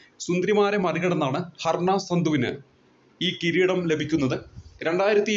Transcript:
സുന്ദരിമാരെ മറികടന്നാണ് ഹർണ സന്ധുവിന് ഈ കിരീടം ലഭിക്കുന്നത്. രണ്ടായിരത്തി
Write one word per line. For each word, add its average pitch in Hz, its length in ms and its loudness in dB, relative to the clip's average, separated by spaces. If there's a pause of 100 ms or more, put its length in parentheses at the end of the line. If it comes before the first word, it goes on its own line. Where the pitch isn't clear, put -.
(260)
സുന്ദരിമാരെ 202 600 2
മറികടന്നാണ് 160 540 0 (240)
ഹർണ 170 300 0 (140)
സന്ധുവിന് 151 420 0 (800)
ഈ - 20 0 (120)
കിരീടം 180 380 2 (120)
ലഭിക്കുന്നത്. 147 440 0 (520)
രണ്ടായിരത്തി 202 500 2